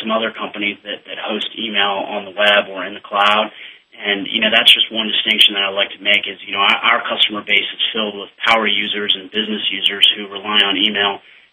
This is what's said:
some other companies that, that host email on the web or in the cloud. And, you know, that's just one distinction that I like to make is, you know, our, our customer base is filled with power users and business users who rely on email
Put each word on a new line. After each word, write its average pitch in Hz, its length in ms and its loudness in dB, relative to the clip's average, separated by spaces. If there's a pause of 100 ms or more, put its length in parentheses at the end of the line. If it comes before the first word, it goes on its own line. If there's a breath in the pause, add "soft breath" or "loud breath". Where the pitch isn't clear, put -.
some 110 80 -4
other 113 240 -2
companies 104 480 -6
that, 101 240 -12
that 92 160 -12
host 104 320 -6
email 101 480 -2
on 98 240 -6
the 92 80 -16
web 104 320 4
or 95 160 -8
in 98 160 -10
the - 0 -
cloud. 104 560 0 (380 loud breath)
And, 101 320 -4
you 110 160 -2
know, 110 80 2
that's 113 240 6
just 113 180 2
one 110 160 -4
distinction 107 460 4
that 98 100 0
I 98 60 0
like 98 240 -2
to - 80 -18
make 101 240 2
is, 98 160 -10
you 101 160 -6
know, 101 80 4
our, 110 100 4
our 117 300 2
customer 107 400 0
base 101 240 2
is - 140 -4 (100)
filled 104 240 -4
with 98 120 -12 (120)
power 113 240 4
users 104 500 0
and 92 140 -10
business 107 400 -4
users 98 340 0 (140)
who 104 100 -8
rely 101 380 0
on 98 100 0
email 101 460 0 (320 soft breath)